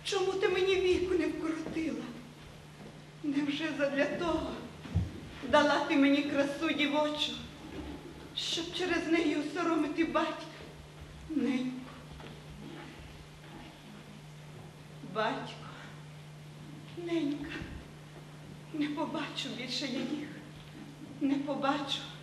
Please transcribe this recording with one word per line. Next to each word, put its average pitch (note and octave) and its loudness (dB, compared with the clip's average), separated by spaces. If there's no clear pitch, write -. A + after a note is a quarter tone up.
Чому F#4+ 2
ти G#4 4
мені F#4 6
віку F#4 6
не D#4 4
вкоротила? - -2
Невже D4 2
задля C#4 4
того D#4+ 0
дала D4 10
ти D#4+ 6
мені C#4 10
красу C#4+ 2
дівочу, D4 4
щоб - -2
через E4+ 2
неї D#4+ 6
осоромити D#4 2
батька? D#4 2
Неньку. B3+ 2
Батько, - -2
ненька, D#4+ 0
не D4 2
побачу D4 -2
більше B3+ -2
я B3 0
їх, - -2
не C#4 4
побачу. C#4 2